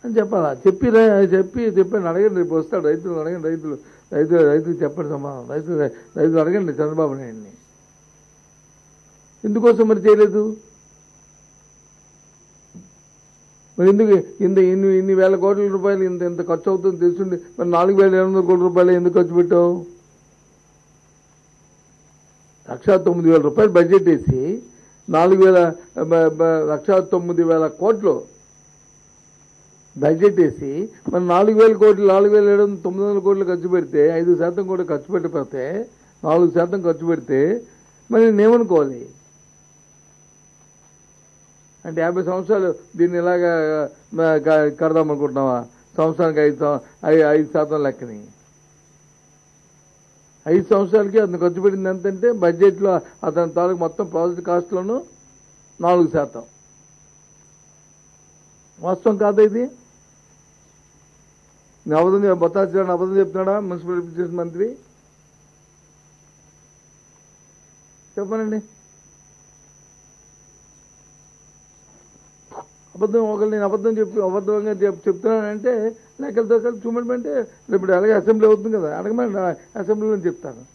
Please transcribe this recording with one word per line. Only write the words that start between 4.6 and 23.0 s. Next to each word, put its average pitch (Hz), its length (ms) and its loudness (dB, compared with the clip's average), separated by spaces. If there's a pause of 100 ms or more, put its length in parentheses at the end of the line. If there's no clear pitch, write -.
చెప్పండి 147 320 -6
సమాధానం, 139 380 -12
రైతులు, 156 220 -6 (440)
రైతులు 160 240 2
అడగండి 175 280 -2
చంద్రబాబు 151 420 -4
నాయుడిని. 113 400 -16 (1900)
ఎందుకోసం 226 440 2
మరి 214 200 0
చేయలేదు? 208 500 4 (3250)
మరి 180 120 4
ఎందుకు 208 240 4 (300)
ఇంత, 190 140 2
ఇన్ని, 190 400 2
ఇన్ని 190 160 0
వేల 190 300 4
కోట్ల 202 200 0 (140)
రూపాయలు 190 320 0
ఇంత, 180 120 -6
ఇంత 175 280 -4
ఖర్చు 170 220 -4
అవుతుందో 185 260 -2
తెలుసుండి 175 400 -2 (220)
మరి 175 100 -2
నాలుగు 180 320 2
వేల 190 140 6
ఎనిమిది 185 140 2
వందల 190 200 0
కోట్ల 180 140 4
రూపాయలు 180 280 4
ఎందుకు 175 280 2
ఖర్చు 170 180 0
పెట్టావు? 175 340 4 (3000)
లక్ష 127 180 -4 (160)